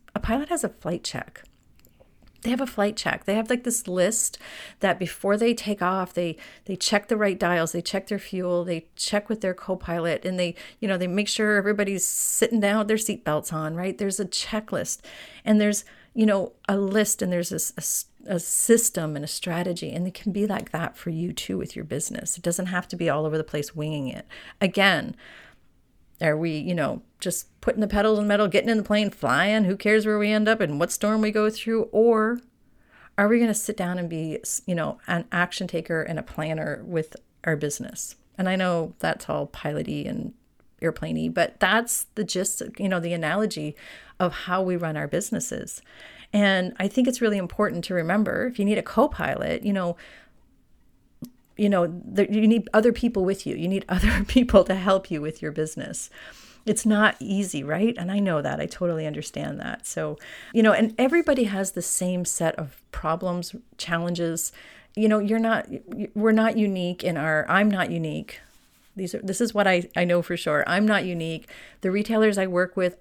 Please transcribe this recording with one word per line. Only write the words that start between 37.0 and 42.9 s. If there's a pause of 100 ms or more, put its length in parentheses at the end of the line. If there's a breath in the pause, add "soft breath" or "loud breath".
our
business? (220)
And
I
know
that's
all
pilot-y
and (480)
airplane-y,
but
that's (100)
the
gist, (160)
you
know,